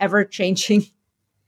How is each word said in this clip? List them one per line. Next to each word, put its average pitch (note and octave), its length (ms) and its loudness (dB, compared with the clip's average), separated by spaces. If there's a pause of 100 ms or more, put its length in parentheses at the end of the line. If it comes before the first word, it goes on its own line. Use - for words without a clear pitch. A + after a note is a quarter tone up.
ever G3+ 240 0
changing. G3+ 680 0
<laughs> - 60 -20 (500)